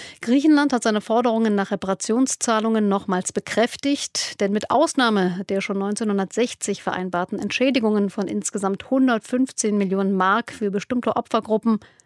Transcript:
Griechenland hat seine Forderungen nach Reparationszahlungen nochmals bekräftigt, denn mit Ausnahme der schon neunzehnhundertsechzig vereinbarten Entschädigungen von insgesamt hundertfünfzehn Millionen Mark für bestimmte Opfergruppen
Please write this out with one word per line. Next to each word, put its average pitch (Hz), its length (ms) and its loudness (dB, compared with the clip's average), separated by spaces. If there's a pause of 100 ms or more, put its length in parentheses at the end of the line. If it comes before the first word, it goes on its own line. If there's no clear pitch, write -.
(200)
Griechenland 285 540 4
hat 233 100 0
seine 214 160 2
Forderungen 226 560 2
nach 196 160 0
Reparationszahlungen 220 1160 0
nochmals 196 420 -2
bekräftigt, - 1080 -2
denn 202 100 0
mit 208 180 -2
Ausnahme 214 800 2
der 196 140 -2
schon 196 180 -4
neunzehnhundertsechzig 208 1040 -4
vereinbarten 185 560 -4
Entschädigungen 214 680 0
von 190 180 -4
insgesamt 196 600 -4
hundertfünfzehn 254 880 0
Millionen 196 340 0
Mark 190 400 2
für 202 200 -4
bestimmte 226 440 -2
Opfergruppen 220 640 0 (260)